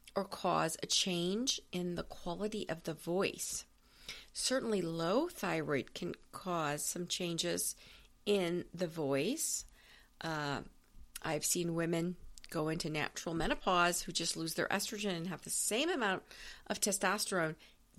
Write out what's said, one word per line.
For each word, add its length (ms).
or 80
cause 580
a 60
change 720
in 220
the 80
quality 680
of 140
the 100
voice. 720
Certainly 500
low 460
thyroid 680
can 220
cause 540
some 220
changes 680
in 380
the 140
voice. 800
Uh, 400
I've 220
seen 320
women 400
go 180
into 220
natural 440
menopause 680
who 100
just 240
lose 200
their 120
estrogen 480
and 120
have 140
the 80
same 400
amount 320
of 140
testosterone 760